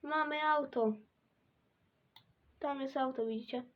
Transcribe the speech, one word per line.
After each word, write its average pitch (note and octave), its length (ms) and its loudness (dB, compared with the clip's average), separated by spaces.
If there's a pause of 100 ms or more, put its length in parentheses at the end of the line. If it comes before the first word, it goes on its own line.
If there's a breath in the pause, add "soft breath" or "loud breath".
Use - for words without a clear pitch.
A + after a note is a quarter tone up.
Mamy D4+ 380 0
auto! C#4 520 2 (1700)
Tam C#4 220 -4
jest C4+ 160 -4
auto, C4 280 0
widzicie? A3+ 380 -4 (120)